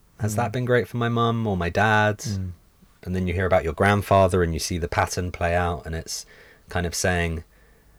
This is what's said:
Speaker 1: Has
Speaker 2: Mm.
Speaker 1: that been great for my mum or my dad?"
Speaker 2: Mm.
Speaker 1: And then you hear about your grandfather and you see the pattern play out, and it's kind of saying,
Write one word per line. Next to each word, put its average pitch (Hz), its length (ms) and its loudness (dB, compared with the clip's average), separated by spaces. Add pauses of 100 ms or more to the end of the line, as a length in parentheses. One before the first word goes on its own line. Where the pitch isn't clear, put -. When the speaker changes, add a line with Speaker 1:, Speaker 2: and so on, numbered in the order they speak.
(180)
Speaker 1:
Has 107 160 -2
Speaker 2:
Mm. - 20 -6
Speaker 1:
that 117 160 -2
been 127 120 -2
great 120 240 2
for - 80 -8
my 120 120 0
mum 117 380 0
or 98 100 0
my 85 140 0
dad?" 107 480 2
Speaker 2:
Mm. 95 340 -6 (500)
Speaker 1:
And 90 140 -4
then 92 100 0
you 87 80 -2
hear 95 120 0
about 90 180 2
your 80 80 -2
grandfather 98 680 4
and 82 100 2
you 80 80 -4
see - 180 -4
the 85 100 -4
pattern 90 440 -2
play 85 220 -2
out, 87 320 -2
and 80 80 -8
it's - 320 -10 (420)
kind 87 180 -4
of 87 80 -6
saying, 85 500 -2 (540)